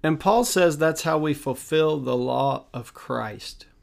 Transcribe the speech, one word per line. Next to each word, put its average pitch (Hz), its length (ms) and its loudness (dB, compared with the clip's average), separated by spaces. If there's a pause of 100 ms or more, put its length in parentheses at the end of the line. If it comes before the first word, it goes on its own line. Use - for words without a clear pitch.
And 156 160 0
Paul 226 240 4
says 175 340 2
that's 160 260 0
how 160 140 2
we 151 160 0
fulfill 156 680 0
the 127 180 -2
law 127 560 0
of 120 200 -12
Christ - 720 -10 (180)